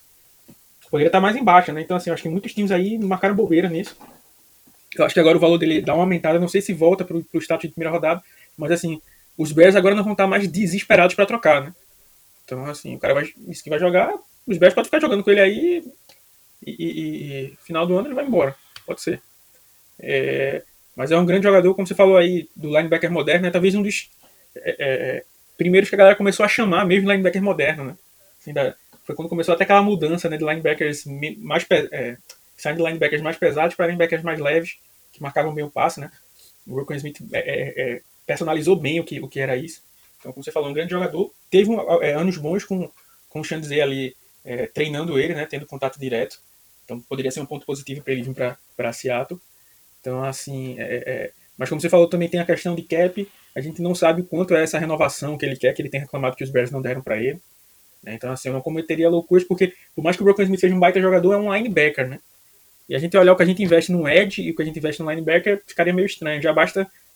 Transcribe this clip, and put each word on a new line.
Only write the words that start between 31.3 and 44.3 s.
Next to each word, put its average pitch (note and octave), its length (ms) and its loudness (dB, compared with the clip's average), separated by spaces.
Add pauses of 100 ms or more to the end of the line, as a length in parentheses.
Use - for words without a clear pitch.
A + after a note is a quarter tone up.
mais D#3 260 -2
pe-, G#3 280 2
é, A#2+ 260 -8 (400)
saindo D#3 200 -6
de E3+ 60 0
linebackers D#3 380 -2
mais D#3 160 -4
pesados D#3+ 380 0
pra E3+ 120 0
linebackers E3+ 360 0
mais E3 160 -4
leves, D#3 380 -2 (360)
que - 80 -20
marcavam D3 320 -4
bem D3+ 100 -6
o D3 80 -10
passe, D#3+ 280 -2
né? D3 120 -14 (560)
O B2+ 80 -10
Roquan C#3+ 220 -8
Smith, D3 240 -12 (100)
é, - 80 -4
é, C#3 380 -6
é, B2 240 -6 (260)
personalizou D#3 480 0
bem D#3 240 -2
o E3 40 -2
que, D3+ 180 -12
o C3+ 60 -10
que C#3 120 -10
era C3+ 160 -2
isso. - 260 -10 (380)
Então, B2+ 140 -16
como C#3 100 -18
você D#3 80 -12
falou, C#3+ 180 -4
um C#3+ 40 -10
grande E3 180 -6
jogador. F3+ 400 -4 (180)
Teve G3 200 4
um, A3+ 100 -2 (220)
é, D3 120 0
anos E3+ 240 -2
bons D#3 280 -4
com, F3+ 240 -6 (400)
com D3+ 100 -12
o D#3 60 -10
Sean D#3+ 140 -8
Desai D3 200 -4
ali, C3+ 360 -2 (280)